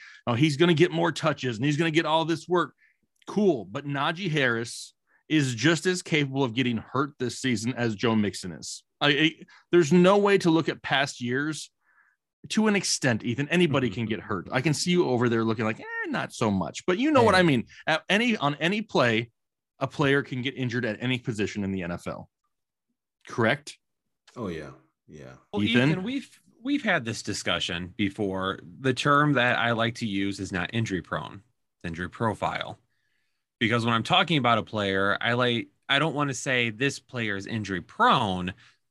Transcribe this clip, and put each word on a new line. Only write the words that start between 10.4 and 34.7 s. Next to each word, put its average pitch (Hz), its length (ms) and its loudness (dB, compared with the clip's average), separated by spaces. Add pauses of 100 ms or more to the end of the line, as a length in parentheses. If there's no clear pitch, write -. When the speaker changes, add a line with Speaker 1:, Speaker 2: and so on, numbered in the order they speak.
Speaker 1:
look 160 200 2
at 139 120 -6
past 143 380 -2
years. 135 520 -6 (800)
To 214 180 2
an 208 100 4
extent, - 480 0
Ethan, 127 240 -4
anybody 143 400 2
can 110 160 -4
get 101 160 -4
hurt. 98 300 -6
I 131 100 0
can 151 120 2
see - 180 0
you 175 180 4
over 123 180 2
there 113 160 2
looking 113 220 0
like, 113 160 -2
"Eh, 453 260 -8
not 214 240 -4
so 113 180 0
much." 95 360 -2
But 185 140 0
you 294 120 2
know 262 120 6
what 208 120 6
Speaker 2:
Hey. 185 40 6
Speaker 1:
I 180 40 6
mean. 135 220 4 (220)
At 156 200 0
any, 220 300 2
on 143 180 0
any 170 260 -2
play, 117 500 2 (480)
a 127 80 -2
player 139 360 2
can 127 180 -8
get 135 140 -6
injured 120 300 -4
at 107 160 -4
any 123 180 -2
position 104 460 -4
in 95 60 -2
the 95 120 -4
N 85 80 -6
F 85 160 -10
L. - 220 -10 (1000)
Correct? 120 500 -2 (600)
Speaker 3:
Oh, 113 100 -8
yeah. 78 220 -10 (400)
Yeah. 69 240 -20 (180)
Speaker 4:
Well, - 120 -2
Speaker 1:
Ethan? 127 260 4
Speaker 4:
Ethan, 185 140 -2
we've, 247 360 -10 (240)
we've 285 200 -4
had 175 200 0
this 110 200 -6
discussion 90 720 -4
before. 95 640 -4 (180)
The 131 140 0
term 147 400 2
that 123 260 2
I 117 120 2
like 113 240 0
to 117 120 -6
use 98 320 -4
is 92 140 -8
not 87 180 -4
injury 104 300 -2
prone, 78 400 -8 (400)
it's 87 80 -8
injury 85 200 -8
profile. 87 680 -4 (800)
Because 113 240 2
when 117 120 2
I'm 113 80 0
talking 170 340 2
about 120 220 4
a 101 40 -2
player, 98 560 0